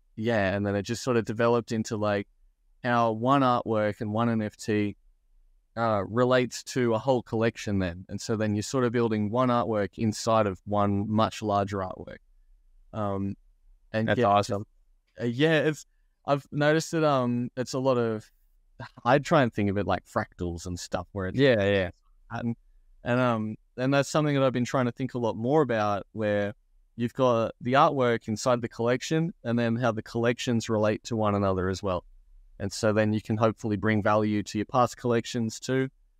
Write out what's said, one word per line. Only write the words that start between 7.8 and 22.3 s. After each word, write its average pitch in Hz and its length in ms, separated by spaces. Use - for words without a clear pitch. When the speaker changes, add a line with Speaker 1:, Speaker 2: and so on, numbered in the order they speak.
Speaker 1:
And 98 120
so 113 160
then 107 180
you're 104 80
sort 127 220
of 117 80
building 110 380
one 127 180
artwork 110 480
inside 113 500
of 95 200
one 101 440
much 107 320
larger 101 360
artwork. 92 400
Um, 98 440
and 110 140
Speaker 2:
That's 107 120
Speaker 1:
yeah, 117 80
Speaker 2:
awesome. 101 400
Speaker 1:
uh, 113 40
yeah, 143 360
it's, 151 260
I've 139 240
noticed 151 400
that, 160 140
um, 123 520
it's 123 160
a 135 60
lot 131 200
of, 113 320
I 131 140
try 147 240
and 117 100
think 101 180
of 98 80
it 95 80
like 92 200
fractals 87 600
and 90 120
stuff - 340
where 98 140
it's 92 120
Speaker 2:
Yeah, 123 240
yeah. 98 280